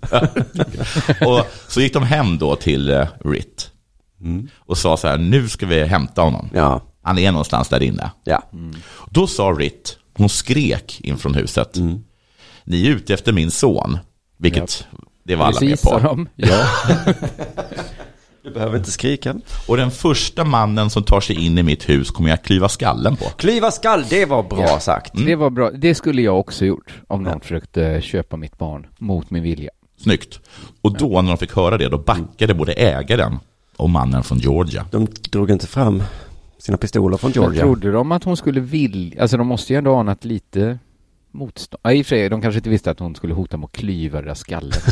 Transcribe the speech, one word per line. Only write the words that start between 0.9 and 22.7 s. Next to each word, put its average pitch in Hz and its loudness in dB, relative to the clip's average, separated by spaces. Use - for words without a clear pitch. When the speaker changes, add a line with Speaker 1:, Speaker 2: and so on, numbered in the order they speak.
Speaker 1:
Och 120 4
så - 0
gick 135 2
de 143 2
hem 120 2
då 76 2
till, 69 0
eh, 69 2
Ritt - -6
Speaker 2:
Mm. 90 -6
Speaker 1:
och - -4
sa 80 2
så - -2
här: 71 2
"Nu 113 2
ska - -6
vi 82 2
hämta 82 0
honom. 69 0
Speaker 2:
Ja. 69 2
Speaker 1:
Han 92 0
är 92 2
någonstans 76 0
där 65 2
inne." 50 -4
Speaker 2:
Ja. - 0
Speaker 3:
Mm. 82 -14
Speaker 1:
Då 185 2
sa 107 -2
Ritt, - -6
hon 104 6
skrek - -2
in 69 -4
från 71 -2
huset: - -2
Speaker 2:
Mm. 90 -2
Speaker 1:
"Ni 87 0
är - 4
ute 131 -2
efter 127 0
min 82 2
son." 85 0
Vilket, 85 -2
Speaker 3:
Ja. - -20
Speaker 1:
det 87 -2
var 78 2
alla 104 2
Speaker 3:
Precis, 139 2
Speaker 1:
med - 6
på. 113 2
Speaker 3:
sa 127 4
de. 156 -2
Ja. 110 4
<laughs> 165 0
Speaker 2:
Du 139 -16
behöver 110 -4
inte 95 -4
skrika. 135 -4
Speaker 1:
Och 151 4
den 127 2
första - 0
mannen 107 2
som 110 0
tar 101 6
sig 85 -2
in 85 4
i 87 4
mitt 73 0
hus 69 2
kommer 80 2
jag 80 0
klyva 95 2
skallen 76 0